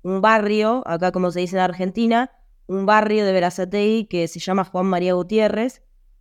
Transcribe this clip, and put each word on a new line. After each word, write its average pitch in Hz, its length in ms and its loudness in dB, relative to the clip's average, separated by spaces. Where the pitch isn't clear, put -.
un 190 180 -4
barrio, 214 680 2
acá 170 240 -2
como 180 220 0
se 175 80 -4
dice 180 160 -4
en 185 60 2
Argentina, 226 680 0
un 190 200 -4
barrio 214 400 2
de 190 60 2
Berazategui 190 720 0
que 170 240 -4
se 175 100 -14
llama 185 260 -2
Juan 185 220 -2
María 180 280 0
Gutiérrez. 214 680 -2